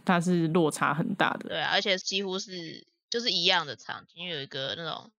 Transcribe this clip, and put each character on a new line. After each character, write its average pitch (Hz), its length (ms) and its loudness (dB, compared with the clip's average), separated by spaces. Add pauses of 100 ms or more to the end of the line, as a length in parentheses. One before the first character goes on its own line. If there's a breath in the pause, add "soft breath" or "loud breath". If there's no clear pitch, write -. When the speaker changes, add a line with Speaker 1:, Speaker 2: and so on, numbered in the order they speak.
Speaker 1:
它 175 160 4
是 170 280 4
落 160 200 4
差 143 240 0
很 170 220 -2
大 - 240 4
的。 - 100 -10
Speaker 2:
对 165 100 -4
啊， 147 140 0
而 190 80 2
且 196 160 0
几 190 260 -4
乎 190 140 -4
是， 180 480 -10 (240)
就 233 100 -2
是 233 100 -2
一 180 140 2
样 180 220 6
的 131 100 -6
场 - 320 -10
景， 175 200 -12
有 165 140 -6
一 139 40 -6
个 139 320 -6
那 165 120 -6
种 - 300 -10